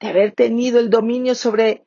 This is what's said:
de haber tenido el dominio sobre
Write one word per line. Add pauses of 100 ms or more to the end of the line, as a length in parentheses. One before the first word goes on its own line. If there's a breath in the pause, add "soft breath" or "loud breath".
de
haber
tenido
el
dominio
sobre